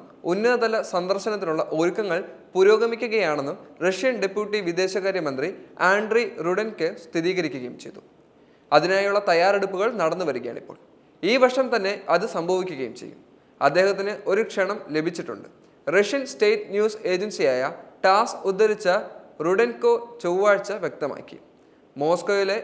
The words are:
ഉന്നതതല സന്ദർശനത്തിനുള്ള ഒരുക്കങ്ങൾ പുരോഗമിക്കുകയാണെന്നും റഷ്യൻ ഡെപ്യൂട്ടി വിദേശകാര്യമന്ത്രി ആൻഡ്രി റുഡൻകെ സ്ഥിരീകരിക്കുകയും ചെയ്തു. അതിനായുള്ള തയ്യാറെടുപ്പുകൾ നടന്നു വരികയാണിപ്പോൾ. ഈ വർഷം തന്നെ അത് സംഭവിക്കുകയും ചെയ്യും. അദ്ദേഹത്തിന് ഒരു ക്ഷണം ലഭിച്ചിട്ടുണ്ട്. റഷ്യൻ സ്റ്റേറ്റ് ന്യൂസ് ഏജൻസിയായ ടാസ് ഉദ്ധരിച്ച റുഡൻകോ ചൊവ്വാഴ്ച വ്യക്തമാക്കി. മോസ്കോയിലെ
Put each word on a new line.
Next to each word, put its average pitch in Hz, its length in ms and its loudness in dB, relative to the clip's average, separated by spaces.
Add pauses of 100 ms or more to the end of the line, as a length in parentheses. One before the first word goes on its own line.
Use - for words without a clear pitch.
(240)
ഉന്നതതല 220 580 0
സന്ദർശനത്തിനുള്ള 185 840 -2 (160)
ഒരുക്കങ്ങൾ 180 420 0 (340)
പുരോഗമിക്കുകയാണെന്നും 214 1040 2 (280)
റഷ്യൻ 240 360 0
ഡെപ്യൂട്ടി 208 460 -2
വിദേശകാര്യമന്ത്രി 180 800 -2 (420)
ആൻഡ്രി 220 320 2 (220)
റുഡൻകെ 185 440 -2 (140)
സ്ഥിരീകരിക്കുകയും 160 800 -4
ചെയ്തു. - 200 -16 (680)
അതിനായുള്ള 196 580 4
തയ്യാറെടുപ്പുകൾ 196 600 2 (100)
നടന്നു 170 300 0
വരികയാണിപ്പോൾ. 120 480 -10 (440)
ഈ 202 180 2
വർഷം 254 240 4 (100)
തന്നെ 196 160 0 (220)
അത് 175 120 2 (100)
സംഭവിക്കുകയും 170 600 -2
ചെയ്യും. - 240 -16 (420)
അദ്ദേഹത്തിന് 190 520 2 (180)
ഒരു 208 180 2
ക്ഷണം 202 280 -2 (180)
ലഭിച്ചിട്ടുണ്ട്. 156 500 -6 (420)
റഷ്യൻ 202 440 2
സ്റ്റേറ്റ് 214 420 2
ന്യൂസ് 214 240 0 (140)
ഏജൻസിയായ 180 500 0 (440)
ടാസ് 208 300 4 (140)
ഉദ്ധരിച്ച 208 380 2 (580)
റുഡൻകോ 233 480 2 (300)
ചൊവ്വാഴ്ച 190 480 2 (120)
വ്യക്തമാക്കി. - 540 -8 (580)
മോസ്കോയിലെ 190 680 0